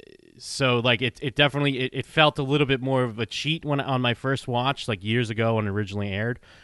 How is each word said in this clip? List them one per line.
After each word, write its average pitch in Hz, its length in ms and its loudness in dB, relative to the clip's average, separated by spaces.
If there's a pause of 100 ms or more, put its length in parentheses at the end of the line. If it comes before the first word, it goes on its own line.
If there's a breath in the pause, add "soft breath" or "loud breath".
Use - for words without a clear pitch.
(380)
so, 123 420 0
like, 120 220 2
it, 120 200 -2
it 143 140 -6
definitely, 143 440 2
it, 127 140 -4
it 131 120 -6
felt 151 340 4
a 143 40 -4
little 143 240 2
bit 131 140 2
more 131 220 2
of 113 160 -4
a 110 60 -2
cheat 156 400 -4
when, 143 160 -2
on 127 200 0
my 120 120 2
first 131 340 -4
watch, 127 400 -2
like, 101 160 -2
years 110 260 0
ago 113 260 2
when 107 100 2
it 98 60 -2
originally 101 400 -4
aired. 110 280 -4 (240 loud breath)